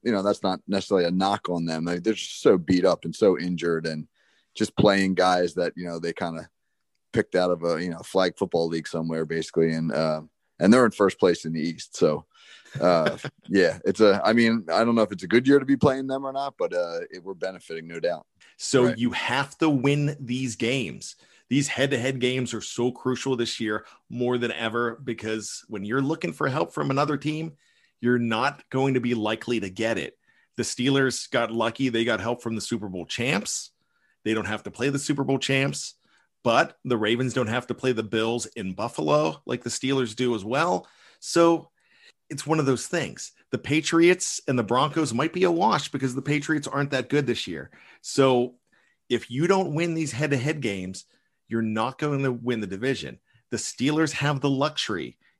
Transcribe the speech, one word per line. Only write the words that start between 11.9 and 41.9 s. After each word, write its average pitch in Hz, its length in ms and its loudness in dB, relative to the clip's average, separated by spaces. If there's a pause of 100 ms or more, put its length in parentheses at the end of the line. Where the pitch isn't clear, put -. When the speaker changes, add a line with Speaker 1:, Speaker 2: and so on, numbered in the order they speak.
Speaker 1:
So, 76 300 2 (540)
uh, 82 360 2 (160)
<laughs> - 160 -20
yeah, 90 380 4
it's 95 140 0
a, 101 220 6
I 107 120 4
mean, 113 360 2
I 98 140 4
don't 117 120 2
know 113 60 4
if 101 100 0
it's 90 100 -8
a 92 60 -8
good 120 180 4
year 139 140 8
to 135 40 0
be 135 140 2
playing 135 300 2
them 135 180 -4
or 135 60 -6
not, 139 260 -6
but, 87 160 -2
uh, 85 240 -2 (120)
it, 90 140 -16
we're 95 100 -10
benefiting, 85 540 -10
no 82 120 -12
doubt. 82 260 -4 (320)
Speaker 2:
So 123 280 4
Speaker 1:
Right. 113 120 0
Speaker 2:
you 120 140 0
have 135 460 -4
to 160 120 4
win 143 500 2
these 123 360 -4
games. 113 600 -4 (320)
These 139 180 2
head-to-head 131 540 0
games 127 340 -2
are 110 60 -6
so 120 320 -2
crucial 127 420 -4
this 117 240 -4
year 107 260 -2 (240)
more 123 300 -2
than 117 140 -2
ever, 113 500 -4
because 110 680 -6
when 101 160 -8
you're 123 180 0
looking 165 300 -4
for 147 160 -4
help 151 240 -2
from 147 200 -4
another 147 240 0
team, 156 380 -6 (460)
you're 120 200 4
not 120 500 0
going 135 240 2
to 127 60 2
be 120 140 0
likely 110 440 -2
to 98 100 -4
get 110 300 -2
it. - 180 -6 (400)
The 123 60 -2
Steelers 135 680 0
got 120 220 0
lucky. 117 380 -2
They 113 160 2
got 113 160 0
help 117 200 -4
from 113 140 -6
the 107 60 -6
Super 104 280 -6
Bowl 90 160 -8
champs. - 680 -4 (520)
They 110 80 0
don't 110 140 -2
have 107 160 -6
to 98 80 -12
play 127 200 -2
the 139 80 -2
Super 143 260 -2
Bowl 139 140 2
champs, 135 580 -2 (480)
but 123 400 4
the 120 120 0
Ravens 117 380 0
don't 127 140 0
have 120 180 -2
to 117 80 -4
play 131 180 0
the 113 120 -2
Bills 113 420 -2
in 95 260 -8
Buffalo 151 720 0
like 123 200 -6
the 120 60 -6
Steelers 131 440 -2
do 123 200 0
as 98 100 -4
well. 165 420 -2 (320)
So 170 520 4 (600)